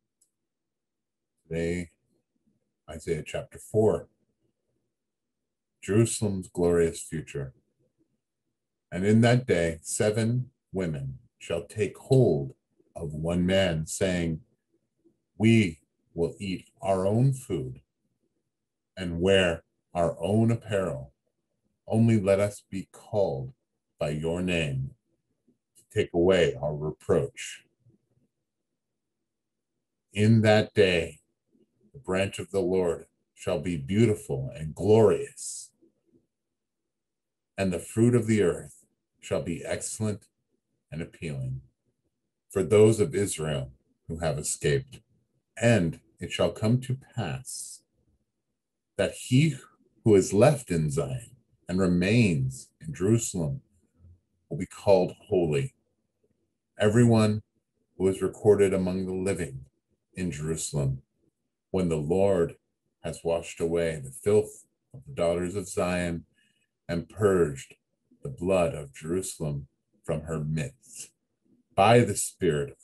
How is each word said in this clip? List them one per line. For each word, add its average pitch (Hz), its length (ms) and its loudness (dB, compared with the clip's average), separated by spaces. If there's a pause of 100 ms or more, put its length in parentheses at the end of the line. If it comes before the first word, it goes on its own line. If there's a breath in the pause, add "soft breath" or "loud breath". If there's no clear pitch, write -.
(1500)
Today, 85 440 -4 (960)
Isaiah 78 360 -6
chapter - 340 -12
four. - 500 0 (1700)
Jerusalem's 98 680 0
glorious 87 540 0
future. 71 520 -10 (1400)
"And 90 140 -4
in 110 160 6
that 120 240 4
day, 85 360 0
seven 113 680 -2 (200)
women 71 480 -6 (180)
shall - 280 -6
take - 320 -6
hold 90 580 2 (400)
of 80 180 -10
one 85 320 -2
man, 90 400 2
saying, 87 580 -4 (960)
'We 107 440 4 (320)
will 82 260 -4
eat 92 300 -8 (120)
our 95 240 0
own 120 280 2
food 98 480 -8 (1120)
and 87 240 -6
wear 92 440 4 (300)
our 85 260 -2
own 110 300 2
apparel. 92 640 -4 (720)
Only 113 340 2
let 98 200 4
us 104 220 -2
be 95 300 -10
called 71 640 -4 (460)
by 76 100 -4
your 82 320 -4
name 76 540 -2 (800)
to - 140 -20
take 98 240 -2
away 87 420 4
our 76 200 -6
reproach.' - 920 -4 (2500)
In 107 280 4
that 107 320 4
day, 90 480 2 (720)
the - 80 -20
branch 95 400 -4
of 92 120 -12
the 98 100 -2
Lord 90 460 -2 (260)
shall 90 260 -4
be 85 180 -4
beautiful 73 720 0
and 78 240 -10
glorious, - 960 2 (1900)
and 98 140 -2
the 85 80 -4
fruit 117 360 2
of 110 120 2
the 110 140 4
earth - 440 -2 (360)
shall - 200 -4
be 82 240 -6
excellent - 600 -6 (640)
and 78 100 -10
appealing 65 600 -10 (880)
for 95 140 -2
those 107 360 6
of 82 160 0
Israel 78 580 -4 (340)
who 80 120 -10
have 80 180 -2
escaped. - 640 -4 (560)
And 107 440 2 (180)
it - 120 -10
shall 87 200 0
come 123 300 0
to 127 140 -6
pass - 840 -10 (1160)
that 92 160 -2
he 139 420 2 (480)
who 107 120 6
is 92 180 4
left 139 360 4
in 80 220 0
Zion - 440 -6 (320)
and 90 120 -2
remains 90 1000 2
in 78 140 -10
Jerusalem 87 680 0 (880)
will 76 80 -10
be 92 80 -8
called 92 480 2 (140)
holy, 78 460 -2 (1040)
everyone 107 640 4 (560)
who 92 100 0
is 95 140 -2
recorded 98 520 2
among 92 320 -2
the 92 80 -6
living 85 520 -6 (480)
in 90 180 -4
Jerusalem, 71 680 -4 (720)
when 90 180 0
the 80 80 -2
Lord 87 600 0 (460)
has 80 200 -10
washed 85 360 -6
away 82 400 -2
the 67 120 -14
filth - 540 -2 (280)
of - 120 -20
the 143 80 -18
daughters 87 420 -2
of 95 120 -8
Zion 87 580 -4 (600)
and 85 220 -6
purged 87 640 0 (460)
the - 80 -10
blood 87 440 0
of 76 200 -12
Jerusalem 78 760 -8 (360)
from 78 180 -6
her 80 220 -6
midst, - 680 -8 (600)
by 113 280 8
the 101 140 0
spirit 73 680 -4